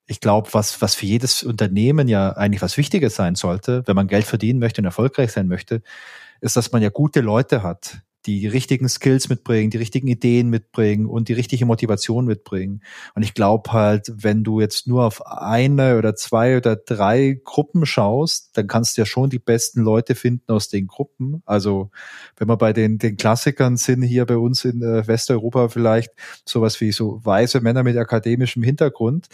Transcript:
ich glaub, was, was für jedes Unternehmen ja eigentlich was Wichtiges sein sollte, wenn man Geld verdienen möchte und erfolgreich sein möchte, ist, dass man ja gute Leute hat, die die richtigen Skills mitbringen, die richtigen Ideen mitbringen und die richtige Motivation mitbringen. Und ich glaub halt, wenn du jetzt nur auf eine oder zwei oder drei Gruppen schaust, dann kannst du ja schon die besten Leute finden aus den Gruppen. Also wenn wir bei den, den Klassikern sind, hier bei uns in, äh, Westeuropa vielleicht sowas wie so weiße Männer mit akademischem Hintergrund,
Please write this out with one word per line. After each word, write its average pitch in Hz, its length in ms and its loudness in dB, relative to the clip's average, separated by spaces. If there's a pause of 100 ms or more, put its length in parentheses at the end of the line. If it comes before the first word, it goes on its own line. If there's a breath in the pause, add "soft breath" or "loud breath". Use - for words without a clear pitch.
ich - 140 -10
glaub, 120 320 0
was, - 300 -2
was 113 120 0
für - 120 -6
jedes 117 360 0
Unternehmen 113 680 2
ja 98 280 2
eigentlich 101 260 0
was 107 140 -4
Wichtiges 143 400 0
sein 90 180 0
sollte, 95 520 -2
wenn 98 100 2
man 98 100 2
Geld 101 200 0
verdienen 117 340 0
möchte 113 220 -2
und - 20 0
erfolgreich 110 480 0
sein 95 160 -2
möchte, 95 340 -4 (600 loud breath)
ist, 113 140 -2
dass 120 160 -2
man 117 100 2
ja 104 80 2
gute 147 320 0
Leute 113 400 0
hat, - 400 -10 (240)
die 101 140 -2
die 107 80 -2
richtigen 127 400 -2
Skills 131 400 0
mitbringen, 113 400 0
die 110 80 -4
richtigen 123 320 -4
Ideen 120 400 2
mitbringen 107 560 0
und 113 240 -4
die 120 60 0
richtige 123 320 -2
Motivation 117 580 0
mitbringen. 101 580 -6 (320 loud breath)
Und 104 80 -2
ich 101 120 -6
glaub 110 340 2
halt, 107 480 2
wenn 107 280 0
du 110 160 0
jetzt - 260 -2
nur 123 180 2
auf - 220 -4
eine 127 720 2
oder 107 160 2
zwei 120 420 2
oder 117 180 2
drei 120 720 0
Gruppen 151 400 0
schaust, 131 720 -2
dann 104 100 0
kannst 113 300 -2
du 117 60 2
ja - 20 2
schon 127 240 0
die 127 100 -4
besten 117 440 0
Leute 110 320 2
finden 123 380 -4
aus 107 180 -2
den 98 160 -4
Gruppen. 139 580 -8
Also 101 460 -2 (480 loud breath)
wenn 104 100 -4
wir 113 80 2
bei 110 160 2
den, 110 240 2
den 107 220 -2
Klassikern 123 580 2
sind, 127 240 0
hier 123 240 2
bei 120 140 2
uns 120 260 0
in, 123 160 -2
äh, 113 260 0
Westeuropa 117 600 0
vielleicht 113 440 2 (340 loud breath)
sowas 110 340 0
wie 110 120 0
so 107 300 -4
weiße 113 380 2
Männer 120 220 2
mit 120 160 2
akademischem 117 640 0
Hintergrund, 135 720 0